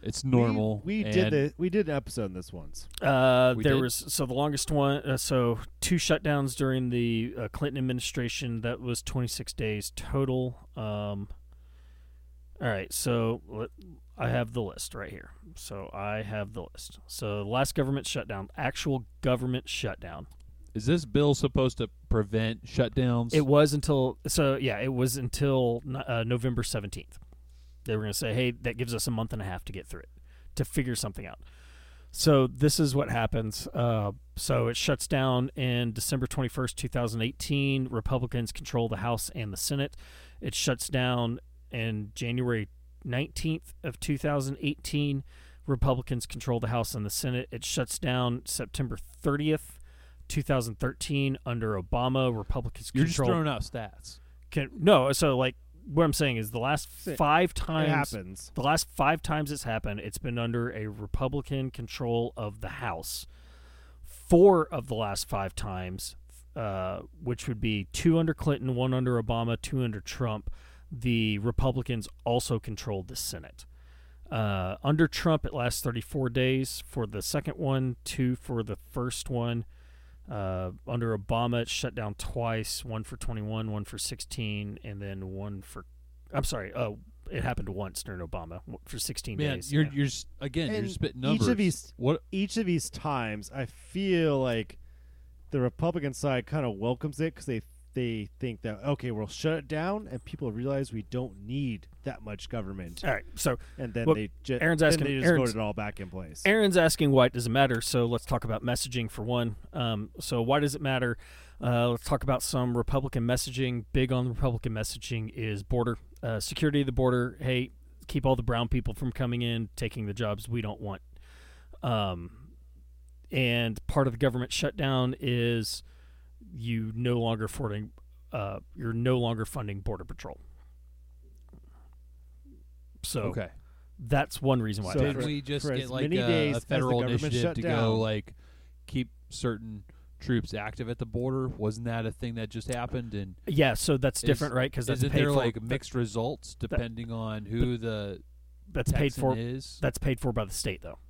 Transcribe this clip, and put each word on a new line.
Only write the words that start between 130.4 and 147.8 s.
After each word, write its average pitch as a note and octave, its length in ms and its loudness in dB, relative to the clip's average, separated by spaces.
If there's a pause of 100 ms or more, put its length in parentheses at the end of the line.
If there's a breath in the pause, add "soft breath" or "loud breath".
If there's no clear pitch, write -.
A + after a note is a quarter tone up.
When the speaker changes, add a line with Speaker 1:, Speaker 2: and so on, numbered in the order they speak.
Speaker 3:
So - 220 -4
Speaker 1:
Okay. F#2 240 -4 (500 soft breath)
Speaker 3:
that's C#3+ 420 0
one C3 220 4
reason G#2+ 220 -2
why F2+ 60 -2
it - 40 -2
Speaker 2:
So D3 60 2
Speaker 1:
Didn't C#3 140 4
Speaker 3:
matters. C3 100 -2
Speaker 2:
for, D3+ 40 0
Speaker 1:
we D3 140 -2
just C#3 240 -4
Speaker 2:
for C#3 80 0
Speaker 1:
get, C3 100 -2
Speaker 2:
as B2 60 -8
Speaker 1:
like, C3 120 -2
Speaker 2:
many E3 160 2
Speaker 1:
a, - 80 2
Speaker 2:
days D3 280 4
Speaker 1:
a - 20 2
Speaker 2:
as A2+ 80 0
the - 40 -18
Speaker 1:
federal B2+ 320 2
Speaker 2:
government A#2+ 220 2
Speaker 1:
initiative B2 200 2
Speaker 2:
shut E3 140 2
Speaker 1:
to A#2+ 60 -2
Speaker 2:
down A#2 180 2
Speaker 1:
go, A2+ 180 4
like, A2 360 -2 (520 soft breath)
keep B2+ 240 -2 (200)
certain A2 540 -4 (360 soft breath)
troops A#2 340 0
active G#2+ 340 -6
at A#2+ 100 -4
the A#2+ 80 -4
border? B2+ 420 -2
Wasn't G#2+ 380 -2
that A2+ 200 -2
a A2 60 -4
thing A#2 240 -6
that A2 140 -6
just A2+ 180 -8
happened? A#2+ 460 -4
And G2 200 -4 (120)
Speaker 3:
Yeah, C#3 280 4
so D3 220 2
that's C3 260 2
Speaker 1:
is, - 40 0
Speaker 3:
different, C#3 280 2
right? B2+ 180 2
'Cause A#2+ 140 -2
that's C3 140 0
Speaker 1:
isn't C#3 100 4
Speaker 3:
paid C#3+ 100 4
Speaker 1:
there, D3 100 4
Speaker 3:
for, C#3+ 60 6
Speaker 1:
like, A#2+ 180 4
Speaker 3:
that, A2 100 -6
Speaker 1:
mixed B2 300 -4
results A#2 680 -2
Speaker 3:
that, A#2 100 -2
Speaker 1:
depending A#2 400 -4
on A2 360 -4
who A#2+ 320 2
the G#2 440 -4 (480)